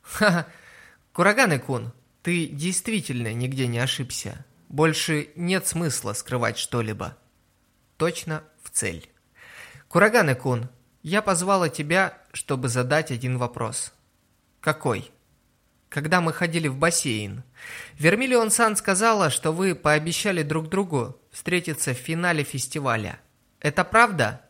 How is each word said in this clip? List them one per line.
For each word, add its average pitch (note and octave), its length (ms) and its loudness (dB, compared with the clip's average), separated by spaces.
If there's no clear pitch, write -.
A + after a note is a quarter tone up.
«Ха-ха, F3 460 2
Кураганы-кун, D#3 800 2
ты F3 240 0
действительно D3 880 -4
нигде B2+ 340 -2
не A#2 140 -2
ошибся. - 640 -4
Больше D3+ 680 0
нет F3 320 -2
смысла C#3+ 460 -2
скрывать A2+ 440 -2
что-либо». G#2+ 600 -4
Точно D#3+ 480 -4
в - 80 -18
цель. E2+ 400 -6
«Кураганы-кун, C#3+ 800 4
я F#3 180 0
позвала F#3 480 2
тебя, E3 480 0
чтобы C3 360 -4
задать B2+ 420 0
один B2+ 260 -2
вопрос». A#2+ 560 -6
«Какой?» C#3 500 -2
«Когда D#3 320 0
мы E3 120 0
ходили E3 360 -2
в C3 80 -4
бассейн, B2 680 -2
Вермиллион-сан A3 800 4
сказала, G3+ 540 2
что D#3 200 0
вы F3+ 240 2
пообещали D#3 680 2
друг D#3 240 -2
другу E3 520 -2
встретиться E3+ 600 -2
в B2 60 -4
финале E3 460 0
фестиваля. B2 720 -4
Это D3 240 0
правда?» F3 680 2